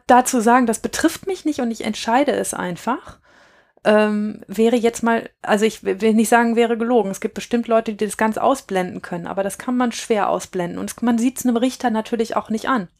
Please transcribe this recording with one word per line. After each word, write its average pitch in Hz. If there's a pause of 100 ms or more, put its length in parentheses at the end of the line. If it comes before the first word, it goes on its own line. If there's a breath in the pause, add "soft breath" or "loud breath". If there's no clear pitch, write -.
da 247
zu 254
sagen, 240
das 220
betrifft -
mich 370
nicht 302
und 240
ich 214
entscheide 233
es 196
einfach, 185 (680 soft breath)
ähm, 214
wäre 226
jetzt 233
mal, 226 (120)
also 208
ich 214
w-, 190
will 220
nicht 214
sagen, 233
wäre 233
gelogen. 226
Es 185
gibt 208
bestimmt 233
Leute, 226
die 214
das 196
ganz 220
ausblenden 190
können, 175
aber 185
das 196
kann 247
man 247
schwer -
ausblenden. 180
Und 202
es, -
man 233
sieht's 247
einem 247
Richter 247
natürlich 220
auch -
nicht 220
an, 233 (100)